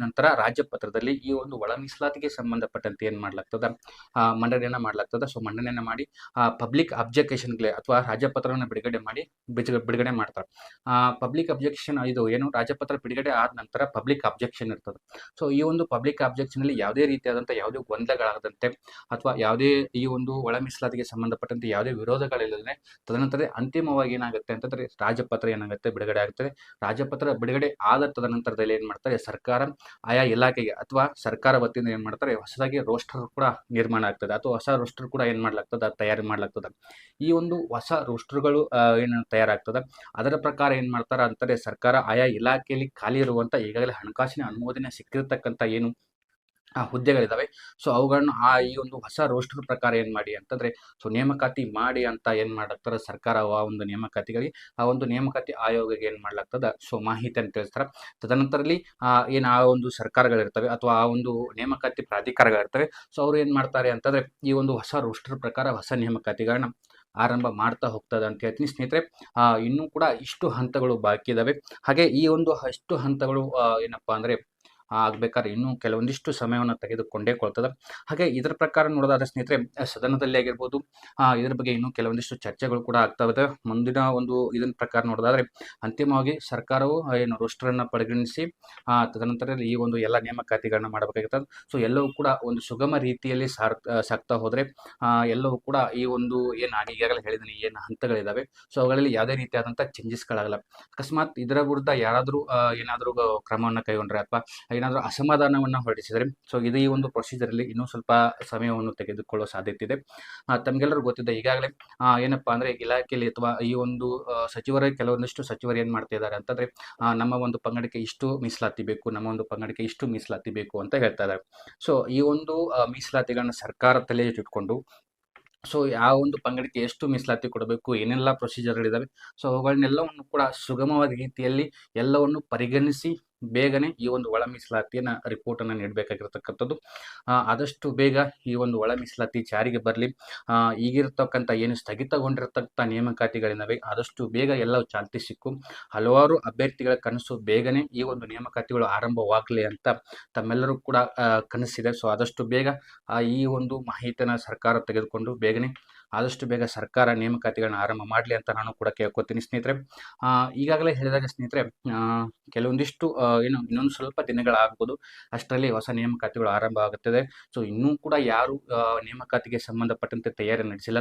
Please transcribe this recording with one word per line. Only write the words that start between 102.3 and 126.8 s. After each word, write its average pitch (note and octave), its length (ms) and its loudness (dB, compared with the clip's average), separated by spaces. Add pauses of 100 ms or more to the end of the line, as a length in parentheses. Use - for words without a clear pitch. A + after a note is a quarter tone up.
ಆ, B2 280 2
ಏನಾದ್ರೂ A#2+ 640 0
ಕ್ರಮವನ್ನ A2+ 400 -2
ಕೈಗೊಂಡ್ರೆ G#2 400 -2
ಅಥವಾ A#2 200 -2 (380)
ಏನಾದ್ರೂ B2+ 220 0
ಅಸಮಾಧಾನವನ್ನ C#3 840 2
ಹೊರಡಿಸಿದ್ರೆ, A2+ 420 -2
so B2 420 -4
ಇದು B2 100 2
ಈ C3+ 100 4
ಒಂದು C3+ 220 2
ಪ್ರೊಸೀಜರ್ B2 380 -4
ಅಲ್ಲಿ A#2 160 -2
ಇನ್ನೂ A#2+ 220 -4
ಸ್ವಲ್ಪ A#2+ 260 -4 (380)
ಸಮಯವನ್ನು A2+ 440 -2
ತೆಗೆದುಕೊಳ್ಳೋ G#2 520 -6
ಸಾಧ್ಯತೆ G2+ 400 -6
ಇದೆ. C#3 200 -4 (440)
ಆ, B2 80 4
ತಮ್ಗೆಲ್ಲರಿಗೂ C3+ 460 0
ಗೊತ್ತಿದೆ A#2+ 320 -2
ಈಗಾಗಲೇ, C3 420 0 (240)
ಆ, B2 180 6
ಏನಪ್ಪಾ C3 340 0
ಅಂದ್ರೆ B2 180 0
ಇಲಾಖೆಯಲ್ಲಿ A#2+ 560 0
ಅಥವಾ A#2 320 -2
ಈ A#2+ 140 0
ಒಂದು, B2 500 -4
ಆ, A#2 220 -2
ಸಚಿವರೇ C3+ 500 0
ಕೆಲವೊಂದಿಷ್ಟು B2 480 -2
ಸಚಿವರು A#2 340 -4
ಏನ್ A#2 140 0
ಮಾಡ್ತಾ A2 240 -4
ಇದ್ದಾರೆ G#2 200 -4
ಅಂತಂದ್ರೆ, B2 320 -4 (340)
ಆ, A#2 120 4
ನಮ್ಮ A#2 200 0
ಒಂದು B2 260 -2
ಪಂಗಡಕ್ಕೆ A#2+ 400 -4
ಇಷ್ಟು C3 400 -4
ಮೀಸಲಾತಿ A2+ 440 -4
ಬೇಕು, G#2+ 280 -4
ನಮ್ಮ A2 160 -4
ಒಂದು A2 160 -4
ಪಂಗಡಕ್ಕೆ G#2+ 400 -8
ಇಷ್ಟು A2+ 240 -4
ಮೀಸಲಾತಿ A2 440 -6
ಬೇಕು G#2 280 -6
ಅಂತ F#2+ 160 -2
ಹೇಳ್ತಾ A2 280 2
ಇದ್ದಾರೆ. - 500 -6 (140)
So C3 220 2
ಈ C3+ 120 2
ಒಂದು, D#3 460 2
ಆ, B2 180 2
ಮೀಸಲಾತಿಗಳನ್ನ B2 640 -2
ಸರ್ಕಾರ B2+ 500 2
ತಲೆಯಲ್ಲಿ A#2+ 400 0
ಇಟ್ಕೊಂಡು, G#2+ 460 -4 (880)
so C#3+ 180 0
ಯಾವ A#2+ 260 6
ಒಂದು C#3+ 260 0
ಪಂಗಡಕ್ಕೆ B2+ 360 -4
ಎಷ್ಟು A#2+ 280 -2